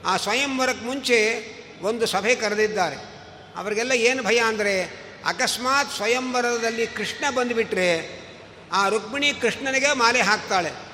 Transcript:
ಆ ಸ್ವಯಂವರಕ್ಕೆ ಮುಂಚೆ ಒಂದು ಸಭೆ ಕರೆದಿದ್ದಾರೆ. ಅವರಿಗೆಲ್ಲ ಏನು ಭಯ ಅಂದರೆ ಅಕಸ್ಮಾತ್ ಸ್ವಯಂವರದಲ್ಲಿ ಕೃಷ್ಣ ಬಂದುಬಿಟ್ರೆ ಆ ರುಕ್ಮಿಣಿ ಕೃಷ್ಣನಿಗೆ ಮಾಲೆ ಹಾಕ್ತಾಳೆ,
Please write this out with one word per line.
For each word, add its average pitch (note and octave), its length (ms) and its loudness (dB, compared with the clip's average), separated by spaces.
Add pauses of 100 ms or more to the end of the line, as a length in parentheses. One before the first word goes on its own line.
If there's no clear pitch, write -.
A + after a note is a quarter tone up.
ಆ F3+ 100 2
ಸ್ವಯಂವರಕ್ಕೆ B3+ 680 0
ಮುಂಚೆ A#3+ 600 2 (340)
ಒಂದು G#3 240 0
ಸಭೆ G3+ 280 2
ಕರೆದಿದ್ದಾರೆ. G3+ 640 0 (600)
ಅವರಿಗೆಲ್ಲ G#3+ 360 -2
ಏನು B3+ 300 2
ಭಯ A3 160 2
ಅಂದರೆ G#3 440 2 (440)
ಅಕಸ್ಮಾತ್ B3+ 680 0
ಸ್ವಯಂವರದಲ್ಲಿ A#3+ 960 0
ಕೃಷ್ಣ A#3+ 480 -4
ಬಂದುಬಿಟ್ರೆ G#3+ 880 0 (520)
ಆ G3 160 4
ರುಕ್ಮಿಣಿ A3+ 440 0
ಕೃಷ್ಣನಿಗೆ C4 600 0
ಮಾಲೆ B3 280 4
ಹಾಕ್ತಾಳೆ, F#3+ 500 2 (240)